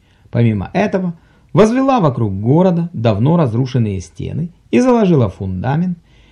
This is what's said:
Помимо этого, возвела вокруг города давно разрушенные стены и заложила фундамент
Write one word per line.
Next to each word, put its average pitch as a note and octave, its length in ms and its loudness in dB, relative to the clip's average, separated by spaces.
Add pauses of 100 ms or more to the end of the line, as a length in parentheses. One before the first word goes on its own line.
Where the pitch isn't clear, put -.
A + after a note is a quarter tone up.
(320)
Помимо A2 420 0
этого, F#3 420 -2 (360)
возвела B3 480 2
вокруг A#2+ 400 -2
города E3+ 540 2
давно A2+ 420 0
разрушенные A#2 640 -2
стены F2+ 520 -10 (200)
и A3+ 80 2
заложила G#3 480 2
фундамент G#2+ 720 -4 (340)